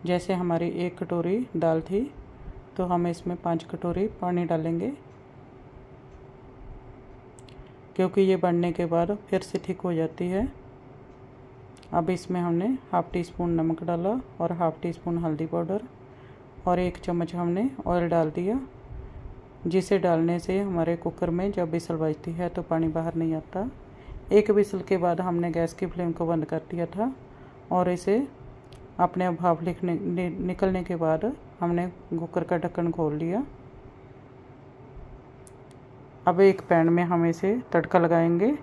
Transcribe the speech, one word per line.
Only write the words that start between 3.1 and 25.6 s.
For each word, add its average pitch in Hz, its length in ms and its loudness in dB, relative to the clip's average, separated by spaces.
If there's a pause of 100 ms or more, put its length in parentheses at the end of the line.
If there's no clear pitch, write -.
पाँच 165 280 -2
कटोरी 175 400 -2 (140)
पानी 180 260 0
डालेंगे, 165 460 0 (3000)
क्योंकि 185 260 2
ये 190 160 6
बनने 175 340 2
के 175 140 0
बाद 170 360 2
फिर 190 200 0
से - 180 -6
थिक - 220 -6
हो 175 120 0
जाती 160 340 -2
है। 196 200 0 (1500)
अब 170 160 2
इसमें 180 320 -2
हमने 175 260 0 (240)
हाफ 170 220 0
टी 175 100 -2
स्पून 175 280 -2
नमक 165 320 0
डाला 170 260 0 (300)
और 170 140 0
हाफ 165 280 0
टी 170 120 -4
स्पून 170 240 -4
हल्दी 160 300 -2
पाउडर 175 360 -2 (840)
और 180 120 4
एक 180 200 0
चम्मच 170 360 -2
हमने 175 340 0 (180)
ऑयल 175 220 2
डाल 165 220 4
दिया, 196 280 0 (1080)
जिसे 185 320 2
डालने 170 400 4
से 190 200 0
हमारे 170 380 0
कुकर 165 320 -2
में 185 220 0
जब 175 200 -2
विसल 170 260 -2
बजती 156 360 -2
है 175 160 -2
तो 175 140 -4
पानी 165 260 2
बाहर 165 260 -2
नहीं 165 200 0
आता। 185 340 -4 (640)
एक 208 200 8
विसल 202 300 4
के 190 180 0
बाद 170 220 2
हमने 170 300 0
गैस 165 220 0